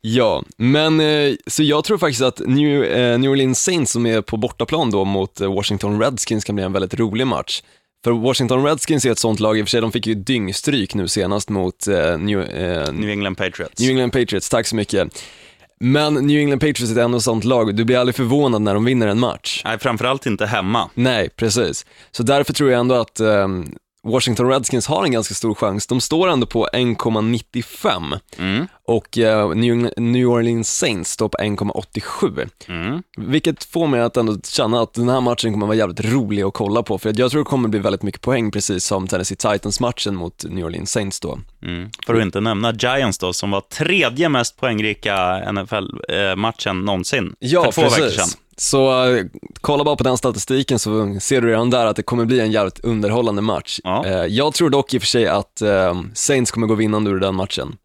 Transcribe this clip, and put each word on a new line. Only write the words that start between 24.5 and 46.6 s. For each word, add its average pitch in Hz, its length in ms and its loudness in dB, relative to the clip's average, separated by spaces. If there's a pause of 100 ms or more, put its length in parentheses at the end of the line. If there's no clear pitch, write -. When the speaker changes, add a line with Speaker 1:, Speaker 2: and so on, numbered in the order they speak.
Speaker 1:
har 175 160 2
en 160 80 2
ganska 110 220 -2
stor 107 220 -2
chans. 101 320 -2
De 127 140 0
står 165 280 0
ändå 127 180 2
på 113 260 0
en 120 220 0
komma 110 260 -2
nittiofem. 110 960 -4 (220)
Speaker 2:
Mm. 101 300 -2 (200)
Speaker 1:
Och, 117 300 -2
eh, 110 320 4
New, 117 480 2
New 120 300 2
Orleans 117 500 0
Saints 95 340 -2
står 107 180 -2
på - 100 -8
en 104 160 -2
komma 104 180 -4
åttiosju. - 540 -6 (400)
Speaker 2:
Mm. 104 360 -6 (140)
Speaker 1:
Vilket 135 460 -2
får 170 240 -2
mig 127 140 2
att 117 160 0
ändå 110 260 0
känna 117 380 0
att 110 120 -4
den 120 160 0
här 131 120 2
matchen 120 320 0
kommer 101 120 0
vara 107 120 2
jävligt 101 360 0
rolig 104 300 0
att 95 100 -2
kolla 107 300 0
på. 101 140 -4
För 110 120 -2
att 107 80 0
jag 123 140 2
tror 151 100 0
det 143 40 0
kommer 123 240 0
bli 107 100 0
väldigt 98 240 0
mycket 101 180 -6
poäng, 117 300 0
precis 98 340 -2
som 95 220 -2
Tennessee 92 300 -2
Titans-matchen 104 760 -2
mot 87 340 -10
New 87 160 -6
Orleans 82 260 -6
Saints 98 280 -4
då. - 200 -8 (260)
Speaker 2:
Mm. 87 240 -8 (160)
För 117 100 2
att 110 60 4
inte 98 200 0
nämna 110 320 0
Giants 123 440 0
då, 92 160 -2
som 101 180 -4
var 98 100 0
tredje 156 680 0
mest 123 280 0
poängrika 107 580 -2 (320)
N 101 100 -4
F 98 160 -6
L, 98 160 -4 (200)
eh, 95 260 0
matchen 101 500 -2